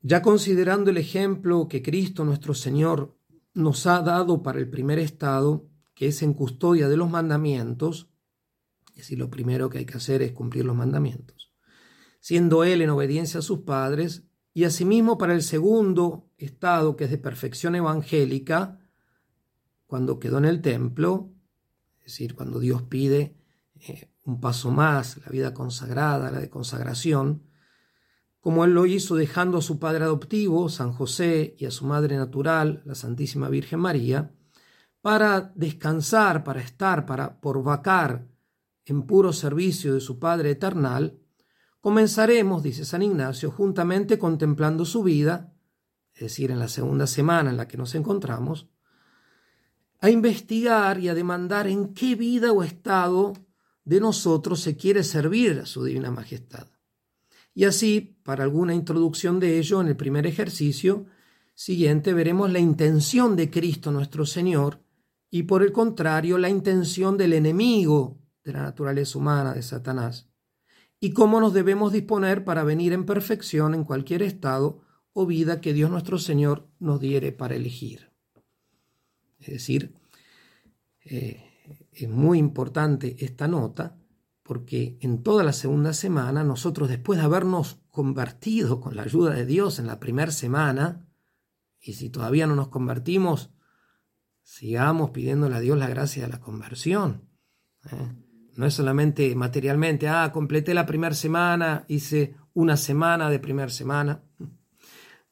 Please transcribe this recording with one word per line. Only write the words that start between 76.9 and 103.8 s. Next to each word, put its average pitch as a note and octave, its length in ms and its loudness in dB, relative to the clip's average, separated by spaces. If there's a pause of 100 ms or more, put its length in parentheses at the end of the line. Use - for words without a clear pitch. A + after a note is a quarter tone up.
diere C3+ 320 -2
para B2+ 240 -8
elegir. - 560 -10 (1300)
Es - 100 -20
decir, C3 460 -6 (1080)
eh, B2 400 -10 (480)
es A#2 180 -10
muy D3+ 300 4
importante C#3+ 800 0
esta C#3 280 -6
nota, D3+ 500 -4 (440)
porque B2 600 -6
en A#2 200 -2
toda G#3+ 220 4
la C#3+ 100 2
segunda D3 400 0
semana, D3+ 500 -2
nosotros, D3 460 -2
después D#3+ 300 -2
de D#3 60 2
habernos F3+ 560 0 (100)
convertido C3+ 880 -2
con - 160 -10
la G#2+ 80 -10
ayuda D#3+ 300 2
de B2 120 -4
Dios E3 340 0
en A#2 80 -6
la A2+ 120 -8
primera D3 320 -2
semana, D3 760 -2 (720)
y - 140 -14
si A#2 160 -12
todavía C3 380 0
no D3+ 80 2
nos C#3 140 -2
convertimos, C#3 840 -2 (880)
sigamos C3 720 0
pidiéndole C3+ 440 0
a A#2 40 -2
Dios B2+ 180 2
la C3+ 120 0
gracia C3 340 -4
de A#2+ 60 -6
la A#2+ 100 -12
conversión, A#2+ 920 -4 (600)
¿eh? B2+ 340 -12 (300)
No A#2+ 100 -4
es D3 80 2
solamente C#3+ 600 2
materialmente, C#3+ 720 0
"Ah, D#3+ 240 0
completé D3+ 420 -2
la F3 120 2
primera D#3+ 280 -2
semana, E3 760 0
hice D3 480 -2 (160)
una E3 240 4
semana D#3 520 0
de C#3+ 100 2
primera C#3 300 -4
semana, C#3+ 540 -4 (1080)